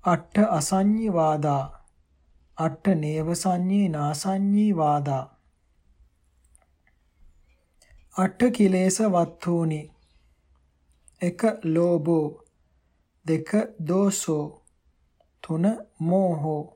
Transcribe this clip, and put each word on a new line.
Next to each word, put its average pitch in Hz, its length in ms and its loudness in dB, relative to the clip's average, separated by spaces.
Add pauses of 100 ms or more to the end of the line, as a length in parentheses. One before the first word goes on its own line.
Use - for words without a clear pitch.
අට්ඨ - 360 0 (100)
අසඤ්ඤී 196 640 0
වාදා. 151 500 2 (920)
අට්ඨ 160 380 -2
නේව 156 380 -4
සංඤී 185 560 0
නාසඤ්ඤී 196 840 0
වාදා. 143 480 0 (3000)
අට්ඨ 202 360 2
කිලේශ 190 560 2
වත්තූනි. 170 760 0 (1400)
එක 175 200 -4 (200)
ලෝභෝ. 165 640 2 (1000)
දෙක 156 240 -2 (320)
දෝසෝ. 170 640 0 (960)
තුන 165 220 -2 (320)
මෝහෝ. 160 680 0 (120)